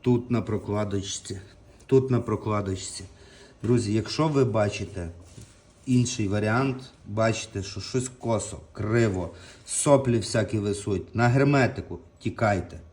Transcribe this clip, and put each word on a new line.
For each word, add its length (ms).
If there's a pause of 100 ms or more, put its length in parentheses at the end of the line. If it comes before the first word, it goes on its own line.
Тут 300
на 120
прокладочці, 960 (460)
тут 240
на 100
прокладочці. 840 (580)
Друзі, 300
якщо 360
ви 160
бачите 640 (800)
інший 420
варіант, 540 (240)
бачите, 560
що 180
щось 380
косо, 420 (120)
криво, 600 (300)
соплі 540
всякі 400
висуть, 560
на 140
герметику, 680 (200)
тікайте. 640 (120)